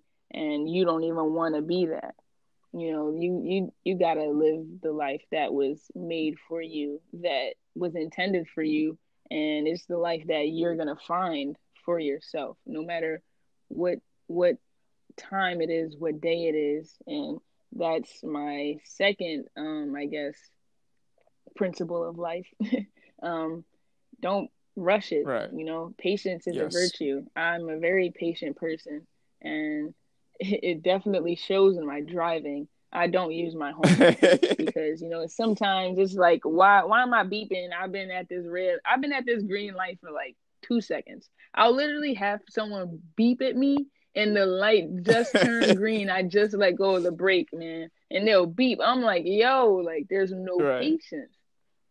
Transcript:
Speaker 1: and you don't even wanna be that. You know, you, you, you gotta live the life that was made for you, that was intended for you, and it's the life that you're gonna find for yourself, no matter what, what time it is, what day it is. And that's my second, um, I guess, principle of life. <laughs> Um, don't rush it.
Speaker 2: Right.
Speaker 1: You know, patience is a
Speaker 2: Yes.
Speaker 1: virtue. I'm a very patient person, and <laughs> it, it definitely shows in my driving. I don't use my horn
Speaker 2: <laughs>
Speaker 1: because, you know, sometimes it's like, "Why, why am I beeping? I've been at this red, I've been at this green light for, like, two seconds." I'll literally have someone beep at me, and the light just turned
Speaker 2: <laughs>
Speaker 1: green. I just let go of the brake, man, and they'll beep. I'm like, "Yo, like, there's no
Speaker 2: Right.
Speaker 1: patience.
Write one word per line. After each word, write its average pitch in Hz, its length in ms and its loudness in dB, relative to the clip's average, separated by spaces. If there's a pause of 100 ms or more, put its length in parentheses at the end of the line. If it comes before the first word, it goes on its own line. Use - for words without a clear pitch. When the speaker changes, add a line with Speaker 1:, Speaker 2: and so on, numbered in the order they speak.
(320)
Speaker 1:
and 151 380 -4
you 180 160 2
don't 165 180 2
even 165 300 0
wanna 160 280 -2
be 175 240 0
that. - 300 -8 (580)
You 165 180 -6
know, 151 200 -4
you, 170 340 -2
you, 185 280 -2 (100)
you 190 140 -2
gotta 160 280 0
live 156 400 2 (160)
the 160 100 -4
life 147 300 -4 (100)
that 151 220 -2
was 139 280 -2 (140)
made 165 400 -4 (140)
for 165 120 -6
you, 151 380 -8 (220)
that 139 320 -2 (220)
was 165 200 -4
intended 175 580 -4
for 160 100 -4
you, 156 340 -2 (320)
and 151 380 -2
it's 170 180 -4
the 175 140 -4
life 165 280 -2
that 151 220 0
you're 165 260 -2
gonna 151 220 -4 (100)
find 165 480 -4 (300)
for 170 140 0
yourself, 147 640 -6
no 156 180 -10
matter 165 380 -6 (460)
what, 175 320 -4 (280)
what 175 300 2 (580)
time 180 460 -4
it 160 80 -2
is, 165 300 -2
what 156 220 -4
day 165 260 0
it 156 80 0
is. 151 360 -2 (140)
And 147 320 -8 (380)
that's - 480 -4
my 147 600 -6
second, 180 600 -2 (100)
um, 151 400 -8
I 143 120 -6
guess, 147 260 -6 (1200)
principle 170 520 -4
of 170 100 -12
life. 170 300 -8 (140)
<laughs> 214 60 -4 (540)
Um, 165 420 -6 (560)
don't 190 300 -2 (260)
rush 196 380 0
it. 147 120 0
Speaker 2:
Right. 120 280 -2
Speaker 1:
You 156 100 -8
know, 165 340 -8
patience 185 480 -4
is 175 120 -4
a 156 60 0
Speaker 2:
Yes. 165 100 -4
Speaker 1:
virtue. 156 500 -2 (140)
I'm 170 320 -2
a 160 100 -6
very 175 340 2
patient 165 440 -6
person, 160 500 -8 (340)
and 151 520 -6 (220)
<laughs> - 260 -20
it, 196 220 -2
it 165 200 -2
definitely 180 540 0
shows 196 400 4
in 156 80 -6
my 143 160 -6
driving. 156 680 -4 (240)
I 175 160 0
don't 175 240 0
use 165 240 -4
my 143 160 -6
horn 156 160 2
Speaker 2:
<laughs> 180 720 6
Speaker 1:
because, 160 440 -2
you 165 60 -8
know, 165 200 -4
sometimes 196 720 0
it's 190 160 4
like, 175 280 6
"Why, 190 400 8
why 220 180 4
am 247 120 2
I 220 100 4
beeping? 190 480 -4
I've 180 220 -6
been 190 180 -6
at 180 160 -6
this 180 180 -8
red, 180 400 0
I've 254 140 4
been 285 140 -2
at 262 120 -4
this 233 180 0
green 202 300 -4
light 185 280 -8
for, 170 100 -16
like, 139 240 -8 (280)
two 240 180 0
seconds." - 480 -8 (260)
I'll 240 180 6
literally 294 420 0
have 202 340 -2
someone 190 500 -6 (160)
beep 240 260 4
at 262 140 0
me, 277 320 2 (280)
and 208 200 2
the 196 100 6
light 185 580 2
just 233 360 2
turned 233 380 4
Speaker 2:
<laughs> - 0 -
Speaker 1:
green. 208 320 0
I 185 140 0
just 202 300 2
let 196 220 4
go 190 220 4
of 175 60 0
the 175 100 2
brake, 180 400 2
man, 165 360 -8 (220)
and 196 160 0
they'll 185 200 6
beep. 226 360 2
I'm 247 180 4
like, 196 240 2
"Yo, 220 500 4
like, 165 340 -4
there's 190 240 0
no 185 260 -4
Speaker 2:
Right. 143 220 2
Speaker 1:
patience. 311 500 -4 (600)